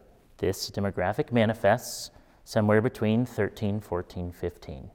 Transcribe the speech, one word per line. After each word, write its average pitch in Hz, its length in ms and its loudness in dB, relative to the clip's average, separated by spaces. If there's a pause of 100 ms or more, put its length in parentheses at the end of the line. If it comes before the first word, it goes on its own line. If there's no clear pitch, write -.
(380)
this - 340 -2
demographic 101 640 -2
manifests 110 760 2 (340)
somewhere 107 360 4
between 113 440 2
thirteen, 104 560 -2
fourteen, 87 500 -6
fifteen - 640 -10